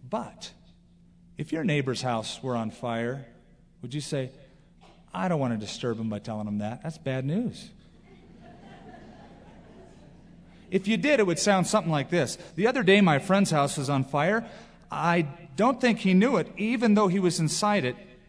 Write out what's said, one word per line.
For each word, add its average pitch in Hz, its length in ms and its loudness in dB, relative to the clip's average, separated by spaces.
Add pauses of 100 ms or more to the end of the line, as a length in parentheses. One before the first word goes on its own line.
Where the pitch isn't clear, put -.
But - 420 -10 (840)
if - 160 -8
your 311 100 -4
neighbor's 139 380 0
house 117 420 -4
were 127 140 -4
on 110 120 -4
fire, 120 560 -6 (560)
would 123 120 -14
you 147 80 -6
say, 131 300 -6 (840)
"I 185 160 -4
don't 165 100 0
want 123 140 0
to 107 120 -4
disturb 113 320 -4
him 113 120 -4
by 104 100 -6
telling 107 280 -8
him 104 100 -2
that"? 107 260 -6
That's 160 140 -8
bad 131 260 -6
news. 185 460 -4 (3000)
If 190 180 -2
you 220 80 2
did, 196 240 2
it 208 80 4
would 165 120 0
sound 190 280 2
something 165 240 0
like 143 180 0
this. 156 280 0 (180)
"The 196 120 2
other 254 160 0
day, 190 180 8
my 156 180 6
friend's 190 320 2
house 143 260 0
was 135 120 -4
on 135 160 0
fire. 185 400 0 (440)
I 165 380 0 (300)
don't 254 240 2
think 240 180 4
he 190 140 2
knew 220 240 6
it, 156 200 -2
even 220 360 2
though 202 160 6
he 185 100 0
was 175 220 0
inside 196 420 0
it. 127 140 -4 (320)